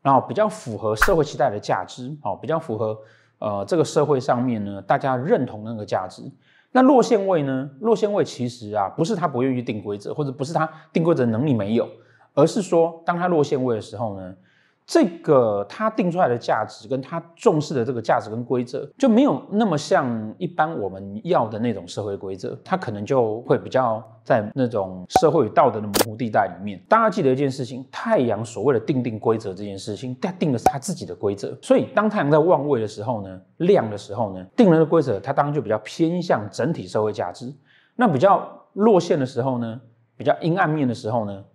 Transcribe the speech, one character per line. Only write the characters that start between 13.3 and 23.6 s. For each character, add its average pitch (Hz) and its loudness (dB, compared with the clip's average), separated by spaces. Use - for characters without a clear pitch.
陷 135 -2
位 123 0
的 104 -4
时 95 -14
候 104 -6
呢， 92 -14
这 330 4
个 113 4
他 220 -4
定 214 -2
出 165 -4
来 180 4
的 123 2
价 117 -2
值 - -18
跟 127 -4
他 135 -10
重 170 2
视 147 -4
的 117 0
这 131 -4
个 113 -6
价 131 0
值 107 -10
跟 113 -6
规 123 -2
则 135 -10
就 269 4
没 220 6
有 196 2
那 214 0
么 160 0
像 120 0
一 180 -4
般 160 -2
我 101 -4
们 98 -12
要 160 2
的 107 -6
那 120 0
种 90 -12
社 104 -6
会 101 -4
规 98 -8
则， 117 -10
他 185 -2
可 180 -4
能 104 -6
就 117 2
会 127 2
比 98 -6